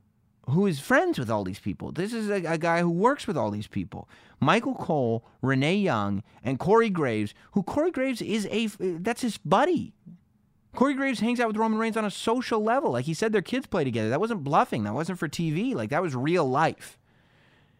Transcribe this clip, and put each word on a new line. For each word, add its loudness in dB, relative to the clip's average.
who 4
is 0
friends 2
with -2
all 0
these -6
people. -6
This -4
is -4
a, 0
a 0
guy 2
who 2
works 2
with -2
all 0
these -6
people. -8
Michael 4
Cole, 0
Renee 2
Young, 0
and -2
Corey 4
Graves, -2
who 0
Corey 0
Graves -2
is -2
a, -2
that's -4
his -2
buddy. 2
Corey 4
Graves -2
hangs 0
out 2
with -4
Roman 2
Reigns 0
on 0
a -2
social 0
level. 2
Like 0
he -2
said, 0
their 2
kids -4
play 0
together. 0
That 0
wasn't -4
bluffing. 2
That -4
wasn't -4
for -4
T -2
V. -2
Like, -4
that 0
was -4
real 2
life. 0